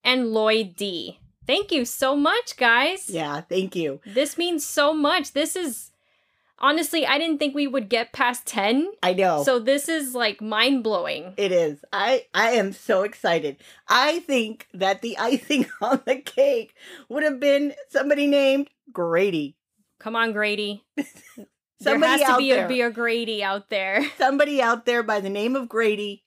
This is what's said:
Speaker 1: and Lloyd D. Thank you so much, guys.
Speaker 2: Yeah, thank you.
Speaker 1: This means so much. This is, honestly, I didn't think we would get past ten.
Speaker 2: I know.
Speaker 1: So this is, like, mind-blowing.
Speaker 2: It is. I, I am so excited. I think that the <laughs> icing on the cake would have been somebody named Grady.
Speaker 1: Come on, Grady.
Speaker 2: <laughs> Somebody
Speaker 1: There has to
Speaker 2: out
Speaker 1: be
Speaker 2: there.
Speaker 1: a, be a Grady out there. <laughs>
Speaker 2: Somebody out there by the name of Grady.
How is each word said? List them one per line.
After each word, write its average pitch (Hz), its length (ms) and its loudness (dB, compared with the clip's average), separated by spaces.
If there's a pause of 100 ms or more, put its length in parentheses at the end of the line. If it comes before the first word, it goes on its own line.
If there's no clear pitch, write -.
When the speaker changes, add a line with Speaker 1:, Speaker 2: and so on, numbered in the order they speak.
Speaker 1:
and 247 280 0
Lloyd 220 440 2
D. 180 440 -8 (260)
Thank 381 260 -2
you 277 140 2
so 269 300 -2
much, 330 420 0
guys. 254 520 2
Speaker 2:
Yeah, 156 320 -6
thank 190 340 -4
you. 151 300 -4
Speaker 1:
This 254 320 -2
means 349 280 -2
so 294 280 2
much. 285 400 0
This 311 220 -2
is, 339 360 -8 (680)
honestly, 311 460 0
I 277 120 0
didn't 320 220 -2
think 294 160 -2
we 294 120 -2
would 240 220 -4
get 233 240 -4
past 247 320 -2
ten. 233 440 0 (140)
Speaker 2:
I 185 100 2
know. 180 300 2
Speaker 1:
So 254 160 2
this 269 300 0
is, 294 260 -4
like, 220 260 -2
mind-blowing. 214 960 -2
Speaker 2:
It 202 140 0
is. 165 400 0
I, 220 420 0
I 220 180 2
am 202 200 2
so - 320 0
excited. 170 540 -2 (300)
I 294 320 2
think 233 540 -4
that 190 280 0
the 233 160 -8
<laughs> - 20 -10
icing 262 460 0 (160)
on 247 240 0
the 262 120 0
cake 269 560 0 (360)
would 294 140 -2
have 285 160 0
been 285 340 2 (160)
somebody 285 380 2
named 277 420 2 (240)
Grady. 170 640 0 (420)
Speaker 1:
Come 220 160 -10
on, 226 180 0
Grady. 208 560 -4
Speaker 2:
<laughs> - 60 -20 (840)
Somebody 285 200 2
Speaker 1:
There 247 80 4 (100)
has - 20 4
to 269 120 6
Speaker 2:
out 247 60 6
Speaker 1:
be 269 120 2
Speaker 2:
there. 202 140 4
Speaker 1:
a, - 40 -4
be 254 120 0
a 233 100 0
Grady 226 520 -2
out 196 280 -4
there. 196 400 0
<laughs> - 80 -20
Speaker 2:
Somebody 277 420 2
out 233 240 0
there 240 160 0
by 214 180 -2
the 196 120 -6
name 214 240 -2
of 262 120 -6
Grady. 208 600 -2